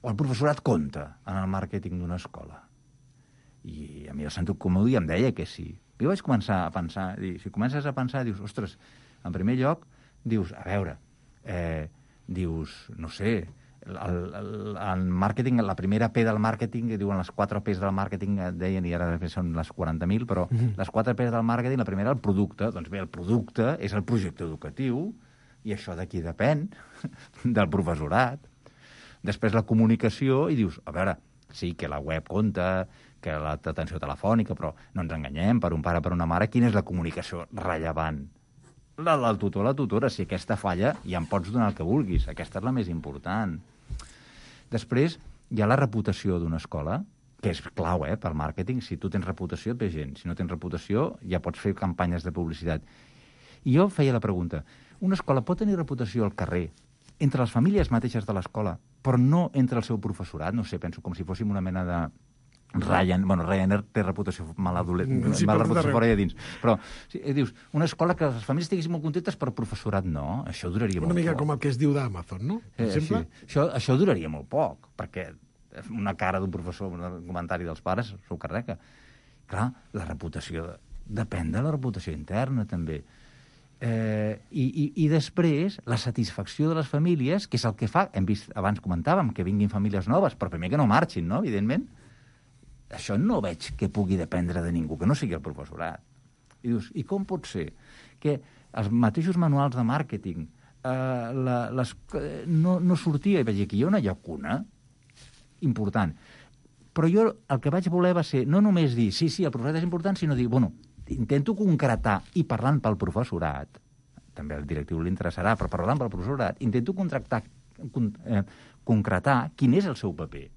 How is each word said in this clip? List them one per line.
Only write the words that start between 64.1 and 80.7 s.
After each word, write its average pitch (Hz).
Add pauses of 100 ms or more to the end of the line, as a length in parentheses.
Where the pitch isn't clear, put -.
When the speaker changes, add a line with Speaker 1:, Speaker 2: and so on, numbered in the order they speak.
Speaker 1:
mala, 90
dolent, 90
Speaker 2:
Mm, -
sí, -
Speaker 1:
mala 107
Speaker 2:
per -
tot 160
Speaker 1:
reputació 156
Speaker 2:
arreu. -
Speaker 1:
fora 117
i 113
a 107
dins. 98 (260)
Però, 113 (340)
sí, -
eh, 143
dius, 135 (200)
una 165
escola 175
que 160
les 117
famílies 170
estiguessin 170
molt 160
contentes, 165
però 135
el 110
professorat 101
no, 80
això 90
duraria 98
Speaker 2:
Una 165
Speaker 1:
molt 175
Speaker 2:
mica 165
Speaker 1:
poc. 139
Speaker 2:
com 151
el 143
que 143
es 123
diu 147
d'Amazon, 101
no? 214 (140)
Per 117
Speaker 1:
Eh, 107
Speaker 2:
exemple? 156 (140)
Speaker 1:
sí. -
Això, 151
això 131
duraria 107
molt 76
poc, 120
perquè - (560)
una 104
cara 92
d'un 95
professor, 90
un 87
comentari 87
dels 80
pares, 101 (140)
s'ho 80
carrega. 110 (720)
Clar, 117 (200)
la 95
reputació 80
de, 87 (480)